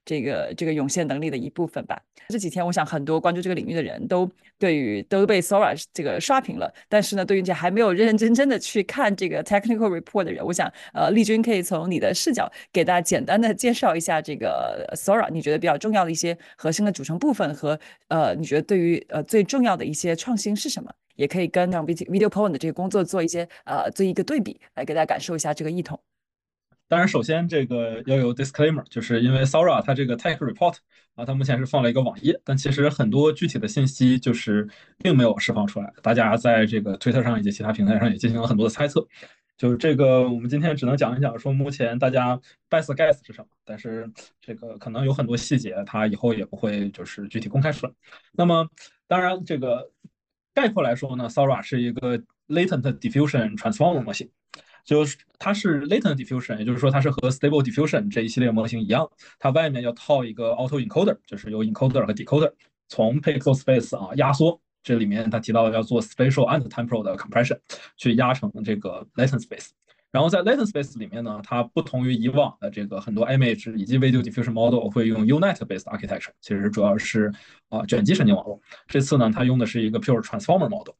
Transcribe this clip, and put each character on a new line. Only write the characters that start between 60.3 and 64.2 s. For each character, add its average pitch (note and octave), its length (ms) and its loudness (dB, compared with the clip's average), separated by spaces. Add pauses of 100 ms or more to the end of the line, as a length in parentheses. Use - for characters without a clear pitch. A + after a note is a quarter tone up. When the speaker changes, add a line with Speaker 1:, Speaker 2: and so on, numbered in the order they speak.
Speaker 2:
个 A2+ 200 -2
auto C3 280 -2
encoder， D#3 460 0
就 - 100 -14
是 G#2+ 160 -10
有 G#2+ 100 -2
encoder B2 440 2
和 G#2 80 -2
decoder， C#3+ 360 2 (380)
从 A#2 320 0
pixel C#3+ 340 2
space C3 440 0
啊 G2 180 -10
压 C3+ 160 2